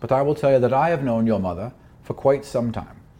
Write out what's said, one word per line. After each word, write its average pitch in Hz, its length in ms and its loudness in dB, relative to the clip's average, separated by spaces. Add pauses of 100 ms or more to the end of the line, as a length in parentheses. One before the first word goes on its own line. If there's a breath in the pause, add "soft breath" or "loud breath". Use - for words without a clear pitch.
but 120 100 -6
I 135 120 2
will 147 120 0
tell 147 160 0
you 131 80 6
that 120 140 2
I 147 180 2
have 151 140 -2
known 113 220 0
your 107 120 2
mother 92 340 -6 (300 soft breath)
for - 120 -8
quite 139 300 2
some 120 280 -2
time. - 240 -10 (240)